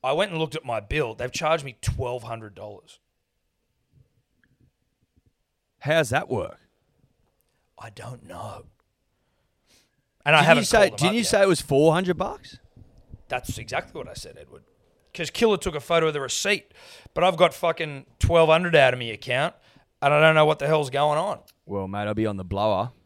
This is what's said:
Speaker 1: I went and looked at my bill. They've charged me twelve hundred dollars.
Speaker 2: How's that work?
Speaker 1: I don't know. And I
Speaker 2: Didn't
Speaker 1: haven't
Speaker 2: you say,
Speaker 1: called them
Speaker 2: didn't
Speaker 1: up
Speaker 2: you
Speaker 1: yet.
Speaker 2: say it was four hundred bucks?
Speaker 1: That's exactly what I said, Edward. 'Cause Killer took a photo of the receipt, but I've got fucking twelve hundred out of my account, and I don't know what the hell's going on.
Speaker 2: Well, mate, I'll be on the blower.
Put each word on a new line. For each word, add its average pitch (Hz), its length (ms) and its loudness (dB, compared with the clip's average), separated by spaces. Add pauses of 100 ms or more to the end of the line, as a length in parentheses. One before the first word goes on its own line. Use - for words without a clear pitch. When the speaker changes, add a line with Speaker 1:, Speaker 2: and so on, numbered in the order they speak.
Speaker 1:
I 131 100 -2
went 190 180 -2
and 160 100 -6
looked 160 140 -6
at 156 100 -10
my 117 160 -6
bill. 113 340 -4
They've 127 160 -8
charged 160 320 -2
me 135 200 -14
twelve 123 400 -4
hundred 110 320 -12
dollars. 104 460 -20 (2750)
Speaker 2:
How's 151 300 0
that 135 180 -2
work? 98 300 -6 (1200)
Speaker 1:
I 113 120 -16
don't 123 360 -16
know. - 380 -14 (1600)
And 151 120 4
I 151 40 8
Speaker 2:
Didn't 143 60 4
Speaker 1:
haven't 165 160 6
Speaker 2:
you - 40 -2
say, 233 120 4
Speaker 1:
called 202 140 4
them 104 40 -12
Speaker 2:
didn't 147 120 0
Speaker 1:
up 202 60 2
Speaker 2:
you 233 60 0
Speaker 1:
yet. 196 60 -2
Speaker 2:
say 202 160 2
it 196 60 4
was 170 120 2
four 151 320 4
hundred 180 240 0
bucks? - 420 -10 (720)
Speaker 1:
That's - 300 -8
exactly 120 400 -10
what - 100 -12
I 85 60 -18
said, - 240 -16
Edward. - 260 -20 (480)
'Cause 165 180 -10
Killer 220 260 2
took 165 180 -8
a 147 60 -8
photo 165 280 0
of 156 60 -2
the 147 60 -4
receipt, - 520 -4 (420)
but 170 100 0
I've 185 120 2
got 170 180 4
fucking 156 520 -6 (120)
twelve 165 300 4
hundred 165 280 4
out 131 160 6
of 123 80 -6
my 117 60 -8
account, 127 480 -4 (480)
and 143 120 4
I 151 60 4
don't 160 140 6
know 156 120 6
what 151 120 2
the 139 80 -4
hell's 151 240 0
going 147 280 0
on. 190 220 -4 (260)
Speaker 2:
Well, 95 220 -6
mate, 104 180 -6
I'll 107 80 -4
be 110 120 -2
on 104 100 -4
the 92 80 -10
blower. 98 480 -2 (140)